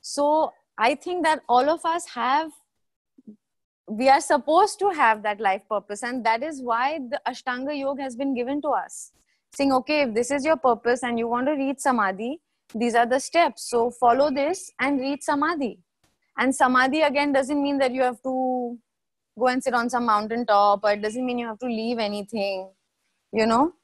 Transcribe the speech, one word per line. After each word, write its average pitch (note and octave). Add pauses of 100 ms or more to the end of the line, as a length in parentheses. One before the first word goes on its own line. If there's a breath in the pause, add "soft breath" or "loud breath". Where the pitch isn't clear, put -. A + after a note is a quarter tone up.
So D4 (240)
I A#3+
think F4+
that D4+
all B3
of E4
us E4+
have, C#4 (1400)
we A3
are C4+
supposed D#4+
to G4
have A3+
that G#3
life G3
purpose. G3+
And B3
that A3+
is D4
why B3
the B3
Ashtanga C4
Yoga C4+
has C4
been C#4
given B3
to D4+
us. - (420)
Saying, C#4
"Okay, D4
if A#3
this A#3+
is C#4+
your D#4
purpose A#3+
and A#3+
you A#3
want A#3+
to D4
reach C4+
Samadhi, A3+ (340)
these A3+
are A#3+
the B3+
steps. -
So A#3+
follow B3+
this C#4+
and C#4
reach C#4
Samadhi." D4 (580)
And B3+
Samadhi, C4
again, C#4+
doesn't C#4
mean C#4
that C4
you C4
have B3
to B3+ (600)
go A#3
and B3+
sit B3
on A#3+
some A#3+
mountaintop, G#3
or G#3
it G#3
doesn't A3
mean B3
you A#3+
have A3
to B3+
leave A3+
anything, G3+ (640)
you A3
know. B3